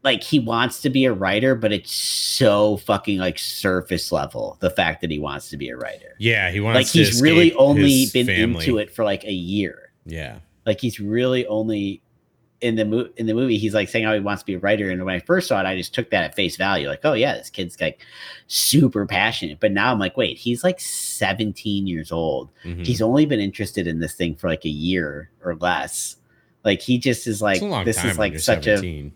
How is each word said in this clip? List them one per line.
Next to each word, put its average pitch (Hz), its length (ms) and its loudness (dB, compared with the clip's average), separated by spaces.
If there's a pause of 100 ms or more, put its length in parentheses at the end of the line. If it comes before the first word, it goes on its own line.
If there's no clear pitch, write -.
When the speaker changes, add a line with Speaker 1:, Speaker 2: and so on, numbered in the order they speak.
Speaker 1:
like, 123 200 0
he 151 160 2
wants 117 420 0
to 147 80 0
be 131 160 2
a 123 80 2
writer, 104 400 2
but 110 180 0
it's 101 220 -4
so - 840 2
fucking, 98 420 0
like, 90 180 -2
surface - 720 -2
level, 69 480 -4
the 90 120 2
fact 82 300 0
that 82 100 -4
he 73 80 -4
wants 71 320 -6
to 73 60 -12
be 67 120 -8
a 62 80 -12
writer. - 400 -14
Speaker 2:
Yeah, 104 340 0
he 98 100 -2
wants 113 160 0
Speaker 1:
Like, 131 100 4
Speaker 2:
to - 100 2
Speaker 1:
he's 113 240 4
really 165 280 8
Speaker 2:
escape 147 120 0
Speaker 1:
only 143 400 6
Speaker 2:
his 120 100 2
Speaker 1:
been 123 140 2
Speaker 2:
family. 110 400 0
Speaker 1:
into 120 140 2
it 104 120 -4
for, 113 140 -2
like, 98 180 0
a 104 80 -8
year. 92 600 -4 (140)
Speaker 2:
Yeah. 76 340 -10 (260)
Speaker 1:
Like, 107 160 0
he's 117 180 -4
really 123 460 0
only 107 560 -4 (580)
in 117 160 0
the 110 100 0
mo-, 113 320 -2
in 113 100 -4
the 110 60 0
movie, 120 240 2
he's, 104 160 -2
like, 104 160 0
saying 113 160 0
how 110 80 2
he 104 80 0
wants 101 200 -4
to - 40 -18
be 98 80 -6
a 87 60 -4
writer. 101 300 0
And 90 140 -4
when 92 120 -2
I 87 40 -4
first 175 300 0
saw 104 100 2
it, 92 60 0
I 95 100 -2
just 90 180 -6
took 170 180 -4
that 92 120 2
at 78 100 -6
face 92 220 -2
value. 190 320 0
Like, 71 160 -6
"Oh, 151 80 4
yeah, 127 240 2
this - 140 -12
kid's, 90 320 -8
like, 80 180 -2 (480)
super 123 580 2
passionate." 95 540 -2
But 104 140 2
now 104 180 2
I'm 107 80 0
like, 95 160 -2
"Wait, 92 220 -2
he's, 120 260 -4
like, 185 160 0
seventeen 101 1080 -4
years 80 220 -4
old. 80 400 -4 (140)
Speaker 2:
Mm-hmm. 87 200 -8
Speaker 1:
He's - 180 0
only 135 240 4
been 135 160 0
interested 98 440 -4
in 80 140 -2
this 78 140 -4
thing 82 220 -2
for, 90 120 -6
like, 80 160 -2
a 80 60 -4
year 76 600 -4 (140)
or 87 120 -4
less." 82 600 -4 (480)
Like, 101 180 2
he 123 160 0
just 120 300 -2
is, 107 140 -4
like, 98 160 2
Speaker 2:
It's 202 80 -2
a - 20 -4
long 131 160 -2
Speaker 1:
this 113 140 0
Speaker 2:
time 92 140 0
Speaker 1:
is, 85 60 -2
Speaker 2:
when 107 100 2
Speaker 1:
like, 87 40 -2
Speaker 2:
you're 80 80 -8
Speaker 1:
such 85 280 2
a 104 100 4
Speaker 2:
seventeen. 76 380 -8